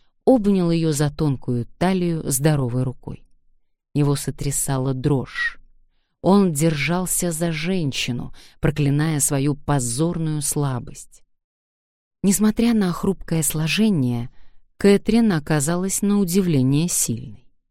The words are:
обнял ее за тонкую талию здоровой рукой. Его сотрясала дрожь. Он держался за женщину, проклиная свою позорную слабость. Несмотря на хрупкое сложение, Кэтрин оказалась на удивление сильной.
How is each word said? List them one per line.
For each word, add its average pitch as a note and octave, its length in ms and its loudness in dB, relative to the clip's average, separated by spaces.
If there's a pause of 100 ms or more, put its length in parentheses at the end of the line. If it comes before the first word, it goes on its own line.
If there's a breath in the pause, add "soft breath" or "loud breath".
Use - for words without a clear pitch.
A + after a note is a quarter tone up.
(280 soft breath)
обнял G3+ 420 4
ее E3 220 2
за D3 160 0
тонкую C3 580 -2 (120)
талию F3 520 0
здоровой C3 520 0
рукой. - 420 -8 (720)
Его C#3+ 200 4
сотрясала C3+ 800 -4
дрожь. C3 680 -2 (600)
Он F#3+ 320 4
держался E3 800 -2
за E3 180 -2
женщину, D#3 840 -4 (260 soft breath)
проклиная D3 600 0
свою C#3+ 340 0
позорную D3+ 880 -2
слабость. C3 800 -6 (1000)
Несмотря G#3+ 520 2
на F#3+ 180 2
хрупкое E3 500 -2
сложение, D3+ 840 0 (480)
Кэтрин G#3 560 4
оказалась E3 720 0
на G3+ 160 2
удивление E3+ 720 2
сильной. A2+ 600 -6 (220)